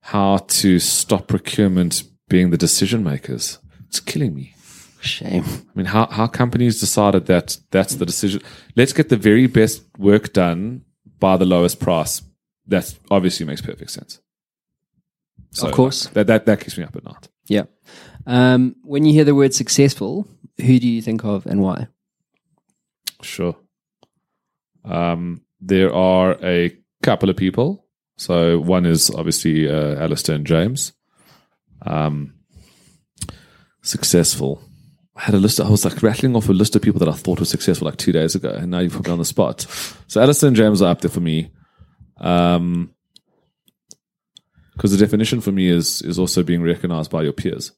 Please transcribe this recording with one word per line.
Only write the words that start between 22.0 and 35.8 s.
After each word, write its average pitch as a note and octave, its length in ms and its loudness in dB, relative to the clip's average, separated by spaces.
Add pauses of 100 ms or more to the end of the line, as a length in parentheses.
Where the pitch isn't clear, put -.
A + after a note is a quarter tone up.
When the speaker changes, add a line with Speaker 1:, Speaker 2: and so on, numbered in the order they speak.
Speaker 1:
Sure. - 340 -6 (1300)
Um, E2+ 580 -4 (180)
there F#2+ 340 2
are F#2 480 4
a F2 340 0 (260)
couple G2+ 280 2
of F2+ 60 0
people. B2 500 -2 (300)
So E2+ 420 2
one F2+ 260 0
is E2 260 2
obviously, D#2+ 600 -2
uh, D2 260 -2
Alistair D#2 380 -4
and D2 120 -6
James. F#2 460 -2 (960)
Um, D2+ 480 -4 (1500)
successful. - 800 -2 (540)
I - 60 -14
had G#2+ 120 -2
a G2 40 4
list. G#2 220 2
I - 80 0
was, G#2 160 2